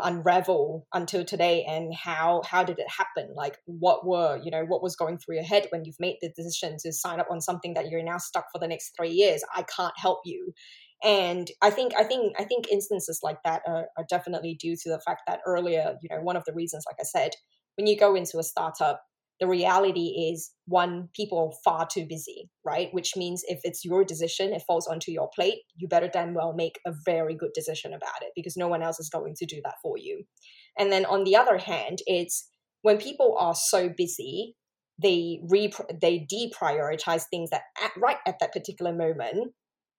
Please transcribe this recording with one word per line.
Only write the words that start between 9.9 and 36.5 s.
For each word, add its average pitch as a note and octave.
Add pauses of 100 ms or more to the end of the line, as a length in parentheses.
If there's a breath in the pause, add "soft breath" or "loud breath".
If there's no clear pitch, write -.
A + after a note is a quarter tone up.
help F3+
you." F3+ (520 loud breath)
And F3+ (140)
I G#3
think, A#3+
I A3
think, A3+
I G3
think A#3
instances G3
like D#3
that E3
are, E3 (100)
are D#3+
definitely E3+
due E3
to E3
the D#3+
fact F3
that F3+
earlier, F3
you E3
know, D#3+
one F3
of E3
the D#3
reasons, E3
like -
I -
said, D#3+ (460)
when G3+
you G#3
go G3+
into F3
a -
startup, D#3+ (380)
the F#3
reality F3+
is, E3 (140)
one, F3
people G3
are D#3+
far E3
too E3+
busy, - (160)
right? E3
Which F3+
means F3+
if E3+
it's F3
your F#3
decision, E3+
it E3
falls E3
onto E3
your D#3+
plate, G3+ (120)
you E3+
better F3
damn F3
well E3
make E3
a F3 (120)
very D#3+
good D3+
decision D#3
about -
it -
because E3
no F3+
one E3
else E3
is D#3
going D#3
to E3+
do D3+
that C3+
for -
you. D#3+ (560 loud breath)
And G3+
then F#3+
on G3
the F#3+
other A3+
hand, E3
it's F3 (340)
when G#3
people C4
are E3+
so F3+
busy, E3+ (480)
they E3+
re-, G3+ (280)
they E3+
deprioritize E3